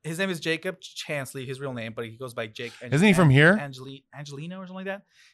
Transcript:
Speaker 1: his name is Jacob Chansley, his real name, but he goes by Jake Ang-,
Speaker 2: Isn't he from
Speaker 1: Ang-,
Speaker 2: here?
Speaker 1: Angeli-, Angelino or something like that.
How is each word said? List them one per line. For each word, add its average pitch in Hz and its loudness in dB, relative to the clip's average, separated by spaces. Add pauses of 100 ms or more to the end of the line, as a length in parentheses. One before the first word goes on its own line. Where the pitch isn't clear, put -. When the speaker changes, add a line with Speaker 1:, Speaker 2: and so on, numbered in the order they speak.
Speaker 1:
his 160 -6
name 190 -2
is 175 -4
Jacob 165 -4
Chansley, 139 -10
his 131 -10
real 139 -8
name, 113 -8
but 120 -8
he 110 -12
goes 120 -12
by 117 -6
Jake 117 -12
Ang-, 120 -8
Speaker 2:
Isn't 160 6
he 202 8
from 175 6
Speaker 1:
Ang-, - 8
Speaker 2:
here? 165 8
Speaker 1:
Angeli-, 135 -12 (120)
Angelino 147 -14
or 190 -16
something 185 -16
like 190 -10
that. 196 -8 (320)